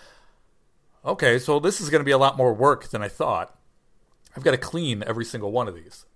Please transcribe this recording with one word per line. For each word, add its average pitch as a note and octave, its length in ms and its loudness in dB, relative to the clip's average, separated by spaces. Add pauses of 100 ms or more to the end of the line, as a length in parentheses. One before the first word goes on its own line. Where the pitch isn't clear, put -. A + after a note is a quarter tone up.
(1040)
Okay, C3 340 2
so D3 220 0
this F#3+ 180 0
is D#3 120 -8
gonna D3 140 2
be C#3 60 0
a C3+ 60 6
lot C3+ 220 4
more B2+ 160 2
work C3+ 340 2
than A2 140 -6
I G#2 60 -4
thought. A2 500 -4 (760)
I've C3+ 100 -14
gotta D3+ 120 6
clean C3+ 500 -4
every A2+ 200 -6
single G#2 260 -8
one A#2 160 -2
of F#2 60 -10
these. - 400 -20